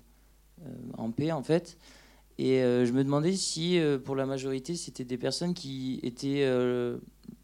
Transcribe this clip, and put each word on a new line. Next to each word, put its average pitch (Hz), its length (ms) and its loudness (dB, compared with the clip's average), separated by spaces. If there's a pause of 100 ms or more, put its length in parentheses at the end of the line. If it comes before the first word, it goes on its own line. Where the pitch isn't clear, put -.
(640)
euh, 147 100 -12 (240)
en 113 140 -6
paix, 151 200 0
en 143 120 -2
fait. » 170 340 0 (600)
Et, 131 240 4
euh, 123 240 6
je 120 60 2
me 135 100 4
demandais 147 300 2
si, 175 440 0
euh, 147 220 4
pour 131 160 -4
la 135 100 0
majorité, 135 480 -4
c'était 135 320 -8
des 127 140 -4
personnes 135 340 -2
qui 131 480 -6
étaient, 139 440 -2
euh, 123 520 2 (460)